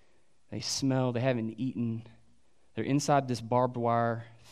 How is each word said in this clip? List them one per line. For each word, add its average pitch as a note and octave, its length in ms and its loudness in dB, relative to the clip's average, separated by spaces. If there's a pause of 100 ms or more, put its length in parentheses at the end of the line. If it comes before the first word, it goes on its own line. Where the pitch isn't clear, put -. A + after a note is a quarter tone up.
(520)
they A2 80 -8
smell, C3 540 0
they A#2 80 -2
haven't A#2 360 0
eaten. A#2 460 -4 (720)
They're A2+ 80 -4
inside C#3 440 2
this A#2+ 140 -2
barbed B2 360 2
wire A#2 480 0 (260)